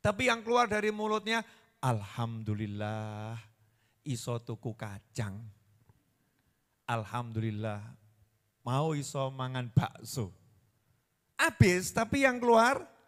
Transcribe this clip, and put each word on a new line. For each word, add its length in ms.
Tapi 320
yang 80
keluar 240
dari 240
mulutnya, 560
"Alhamdulillah, 1500
iso 320
tuku 320
kacang. 640
Alhamdulillah, 960
mau 320
iso 320
mangan 400
bakso." 640
Habis, 560
tapi 320
yang 160
keluar 480